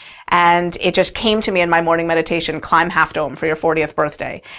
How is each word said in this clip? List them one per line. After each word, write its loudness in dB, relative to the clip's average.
And 2
it 0
just 2
came 0
to -2
me 0
in 2
my 2
morning 0
meditation, -2
"Climb 2
Half 0
Dome -4
for -4
your -2
fortieth -2
birthday." -4